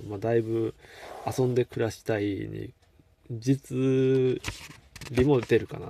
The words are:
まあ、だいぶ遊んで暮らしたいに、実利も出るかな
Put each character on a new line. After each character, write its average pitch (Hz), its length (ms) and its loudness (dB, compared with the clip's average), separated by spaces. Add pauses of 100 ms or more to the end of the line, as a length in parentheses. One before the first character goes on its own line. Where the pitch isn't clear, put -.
ま 104 100 -6
あ、 - 20 -8
だ 113 160 2
い 117 60 4
ぶ 113 340 -2 (500)
遊 127 200 0
ん 127 100 2
で 120 100 2
暮 - 180 -4
ら 110 80 0
し - 120 -14
た 110 160 0
い 101 40 0
に、 104 500 -4 (580)
実 131 1040 2 (760)
利 123 140 4
も 139 160 4
出 110 180 4
る 104 80 -8
か - 120 -10
な 110 100 -10